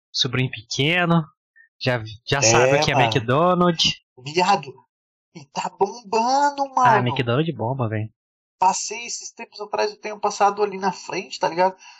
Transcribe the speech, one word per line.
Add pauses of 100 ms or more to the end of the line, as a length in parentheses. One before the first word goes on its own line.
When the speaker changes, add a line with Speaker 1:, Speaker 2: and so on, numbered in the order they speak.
(120)
Speaker 1:
sobrinho
pequeno, (560)
já, (240)
já
Speaker 2:
É,
Speaker 1:
sabe
o
que
é
Speaker 2:
mano.
Speaker 1:
McDonald's. (320)
Speaker 2:
Viado, (640)
e
tá
bombando,
mano.
Speaker 1:
Ah,
McDonald's
bomba,
velho. (460)
Speaker 2:
Passei
esses
tempos
atrás,
eu
tenho
passado
ali
na
frente,
tá
ligado? (240)